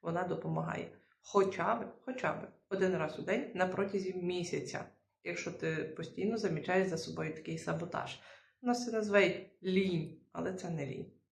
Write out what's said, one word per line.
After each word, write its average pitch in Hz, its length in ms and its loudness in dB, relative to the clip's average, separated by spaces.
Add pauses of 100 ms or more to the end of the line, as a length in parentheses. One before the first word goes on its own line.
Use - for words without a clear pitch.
Вона 170 220 0
допомагає. 160 680 -2 (300)
Хоча 190 540 4
б, 214 180 -6 (120)
хоча 214 280 -2
б - 140 -6 (220)
один 185 280 4
раз 156 220 -2
у - 20 -6
день 233 320 0
на 185 140 4
протязі 185 460 0
місяця. 175 720 -2 (380)
Якщо - 280 -4
ти 160 240 -2
постійно 190 640 -2
замічаєш 185 500 2
за 170 100 -2
собою 160 360 -4
такий 160 240 -6
саботаж. 165 640 -4 (420)
У 247 60 -2
нас 240 180 0
це 226 60 -4
називають 202 580 4 (140)
лінь, 185 540 2 (140)
але 175 220 -2
це 185 160 -6
не 151 160 -4
лінь. - 260 -8 (200)